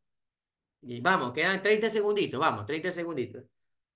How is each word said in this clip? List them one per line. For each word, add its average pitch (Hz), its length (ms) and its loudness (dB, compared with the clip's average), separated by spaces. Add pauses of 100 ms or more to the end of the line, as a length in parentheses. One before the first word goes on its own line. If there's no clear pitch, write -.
(840)
Y 120 180 -10
vamos, 147 320 2
quedan 185 300 0
treinta 214 280 4
segunditos, 202 500 0
vamos, 113 260 0
treinta 165 260 -4
segunditos. 165 520 -6 (520)